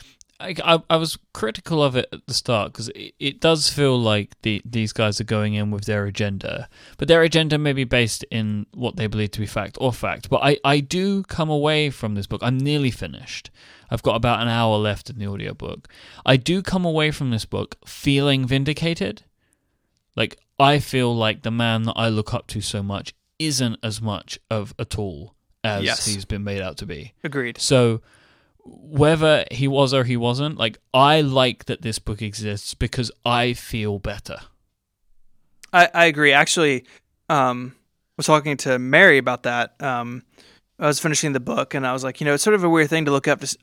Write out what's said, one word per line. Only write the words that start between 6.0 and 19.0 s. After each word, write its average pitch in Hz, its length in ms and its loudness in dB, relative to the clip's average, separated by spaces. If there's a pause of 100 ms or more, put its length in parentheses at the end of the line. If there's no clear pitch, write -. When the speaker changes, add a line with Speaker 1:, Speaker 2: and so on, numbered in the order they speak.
Speaker 1:
agenda, 101 600 -6 (300)
but 143 100 -4
their 165 140 8
agenda 156 380 2
may 147 140 0
be 135 100 -2
based 120 480 0
in 107 420 -2
what 123 220 -6
they 110 100 -2
believe 107 260 -2
to - 80 -8
be 104 60 -4
fact 98 340 -8
or 127 140 0
fact. - 380 -6
But 135 120 2
I, 143 220 4
I 147 140 4
do 190 440 -2
come 156 280 -4
away 151 400 0
from 107 240 -6
this 98 100 -6
book, - 180 -8
I'm 127 140 0
nearly 139 340 0
finished. - 600 -12 (400)
I've 120 120 -4
got 110 120 2
about 117 260 0
an 117 60 -2
hour 113 300 2
left 104 340 -4
in 117 80 -12
the 101 80 -6
audiobook. - 600 -10 (380)
I 135 120 6
do 175 260 -2
come 185 220 0
away 156 260 2
from 135 180 -4
this 110 160 -2
book - 400 -8
feeling 139 640 0
vindicated. 156 760 -2 (920)